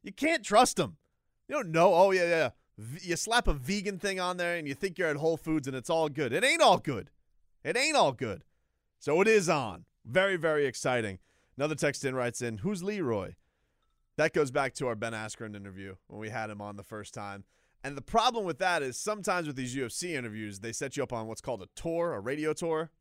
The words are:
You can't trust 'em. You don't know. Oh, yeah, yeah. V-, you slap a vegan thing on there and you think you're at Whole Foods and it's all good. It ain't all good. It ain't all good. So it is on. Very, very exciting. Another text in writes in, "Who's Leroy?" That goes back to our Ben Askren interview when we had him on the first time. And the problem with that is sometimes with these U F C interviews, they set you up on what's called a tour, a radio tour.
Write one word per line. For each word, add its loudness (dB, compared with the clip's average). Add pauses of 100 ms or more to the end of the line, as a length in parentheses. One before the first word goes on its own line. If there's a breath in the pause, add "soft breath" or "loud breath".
You -12
can't -2
trust 6
'em. -2 (520)
You -2
don't -2
know. 8
Oh, 8
yeah, 4
yeah. 4 (280)
V-, -10
you 0
slap 2
a 4
vegan -2
thing -2
on -2
there -2
and -4
you -4
think -4
you're 0
at 0
Whole 0
Foods -2
and -6
it's -8
all 2
good. -2
It 2
ain't 4
all 8
good. -6 (540)
It -2
ain't 0
all 6
good. -6 (560)
So 2
it 6
is 6
on. -2 (180)
Very, 2
very 2
exciting. -2 (380)
Another 0
text -2
in -2
writes -2
in, -4
"Who's -4
Leroy?" -2 (840)
That 2
goes 2
back -2
to -4
our -2
Ben -6
Askren -10
interview -14 (100)
when -16
we -10
had -6
him -10
on -10
the -16
first -14
time. -10 (400)
And -10
the -12
problem 0
with -4
that 0
is -4
sometimes -2
with -8
these -6
U -4
F -8
C -6
interviews, -8
they -8
set -8
you -2
up -4
on -6
what's -10
called -6
a -16
tour, -4
a -6
radio -2
tour. -2